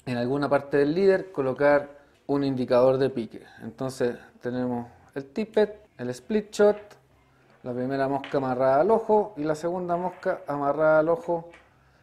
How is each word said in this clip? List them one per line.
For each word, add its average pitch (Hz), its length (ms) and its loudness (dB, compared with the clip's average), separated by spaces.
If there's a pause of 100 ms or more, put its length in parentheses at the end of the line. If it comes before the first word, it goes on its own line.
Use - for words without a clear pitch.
en 123 100 -4
alguna 135 320 -2
parte 139 280 0
del 143 180 2
líder, 190 380 2
colocar 143 680 0 (280)
un 143 180 -2
indicador 127 540 2
de 135 100 2
pique. 120 380 -10 (160)
Entonces 123 520 -4 (280)
tenemos 123 440 -6 (280)
el 139 160 -12
tippet, 214 680 -4
el 123 140 -8
split 208 400 -4
shot, 208 260 4 (840)
la 127 100 -8
primera 131 340 -4
mosca 139 300 -4
amarrada 131 460 2
al 190 80 2
ojo 214 480 2
y 147 60 -6
la 156 100 -2
segunda 175 420 -4
mosca 180 500 -4
amarrada 143 520 2
al 156 100 2
ojo, 165 400 -2 (540)